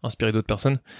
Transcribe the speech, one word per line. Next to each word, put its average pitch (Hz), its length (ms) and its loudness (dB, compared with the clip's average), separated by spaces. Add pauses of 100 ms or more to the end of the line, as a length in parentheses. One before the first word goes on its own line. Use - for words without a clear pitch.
inspirer 117 300 0
d'autres 110 160 0
personnes. 131 320 2 (200)